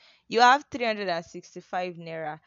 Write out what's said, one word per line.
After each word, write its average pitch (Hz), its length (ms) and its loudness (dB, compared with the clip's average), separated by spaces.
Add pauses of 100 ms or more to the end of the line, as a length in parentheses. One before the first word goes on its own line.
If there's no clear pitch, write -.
(280)
you 220 140 2
have 262 280 6
three 240 160 -6
hundred 208 240 -4
and 170 160 -4
sixty-five 180 680 -10
naira 160 520 -10